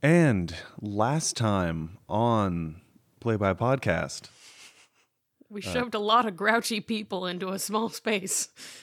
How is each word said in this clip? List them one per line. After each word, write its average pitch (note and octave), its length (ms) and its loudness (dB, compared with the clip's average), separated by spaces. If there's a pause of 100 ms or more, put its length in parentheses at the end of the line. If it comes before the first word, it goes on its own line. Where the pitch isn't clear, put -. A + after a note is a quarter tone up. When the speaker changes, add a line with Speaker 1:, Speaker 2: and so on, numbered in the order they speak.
Speaker 1:
And C#3 520 4 (260)
last G#2+ 560 0
time F2 600 0 (100)
on F#2+ 720 0 (400)
Play A2+ 160 0
by G2 180 2
Podcast, G2 720 -2 (1200)
Speaker 2:
We G3+ 120 -10
Speaker 1:
Uh, F#3 100 -6
Speaker 2:
shoved A#3+ 220 -2
a A3 40 -2
lot A3 280 4
of G3 100 -4
grouchy A3 440 0
people G3+ 440 -6
into F3+ 240 -4
a F#3+ 100 -4
small G#3+ 300 -2
space. - 640 -4 (320)